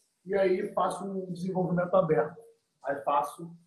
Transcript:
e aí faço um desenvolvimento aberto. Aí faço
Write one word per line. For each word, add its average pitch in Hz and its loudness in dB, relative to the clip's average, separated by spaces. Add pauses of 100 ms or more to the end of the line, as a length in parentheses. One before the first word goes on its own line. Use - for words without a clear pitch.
(260)
e 185 -2
aí 196 2
faço 185 0
um 190 -6
desenvolvimento 175 0
aberto. 156 2 (460)
Aí 139 -2
faço 147 -2 (140)